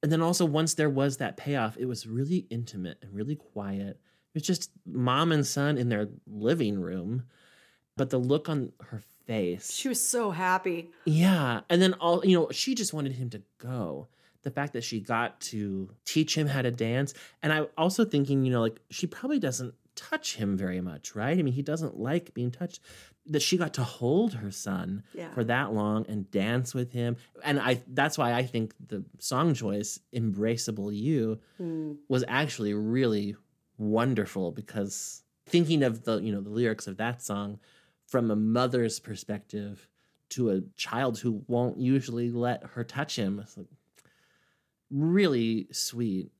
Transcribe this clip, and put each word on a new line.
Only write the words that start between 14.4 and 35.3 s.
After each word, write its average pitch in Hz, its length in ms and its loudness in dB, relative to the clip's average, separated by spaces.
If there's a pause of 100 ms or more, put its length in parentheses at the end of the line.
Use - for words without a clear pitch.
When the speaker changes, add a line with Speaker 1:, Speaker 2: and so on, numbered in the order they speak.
Speaker 1:
The 135 80 -6
fact 143 240 -4
that 117 100 -4
she 113 160 -4
got 117 400 -2
to 98 500 -4 (140)
teach - 340 2
him 156 80 2
how 139 160 0
to 127 80 2
dance. 120 440 0 (280)
And 156 100 2
I'm 151 140 2 (100)
also 185 280 4
thinking, 139 400 2
you 131 80 2
know, 123 80 4
like, 113 180 0 (120)
she - 180 -6
probably 277 320 -2
doesn't 127 340 -4 (220)
touch - 400 -6
him 101 220 0
very 92 240 -2
much, 82 340 -10
right? 127 220 0
I 175 40 4
mean, 131 120 2
he 139 80 -2
doesn't 151 360 -4
like 147 360 -2
being 120 180 -2
touched. - 280 -8 (480)
That 151 140 2
she - 140 4
got 170 180 0
to 135 80 0
hold 147 520 2
her 104 180 -8
son 95 500 -4 (120)
Speaker 2:
Yeah. 165 180 -10
Speaker 1:
for 123 120 0
that 120 280 2
long 107 340 0
and 104 240 -6
dance 117 440 0
with 123 180 -4
him. 120 240 -2 (260)
And 143 160 2
I, 123 300 2
that's 139 280 2
why 120 180 4
I 123 100 2
think 117 300 -2 (120)
the 101 160 -8 (160)
song 147 360 2
choice, 107 440 -4 (160)
Embraceable 107 840 0
You, 113 440 0 (160)
Speaker 2:
Hmm. 160 380 -6 (140)
Speaker 1:
was 127 200 2
actually 123 460 0
really 107 600 0 (440)
wonderful, 107 760 0
because - 680 -8 (240)